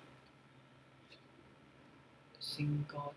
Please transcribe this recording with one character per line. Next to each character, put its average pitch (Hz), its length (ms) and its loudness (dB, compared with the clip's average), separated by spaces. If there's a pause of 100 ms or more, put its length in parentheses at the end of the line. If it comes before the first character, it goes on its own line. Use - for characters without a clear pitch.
(2500)
Single 147 760 2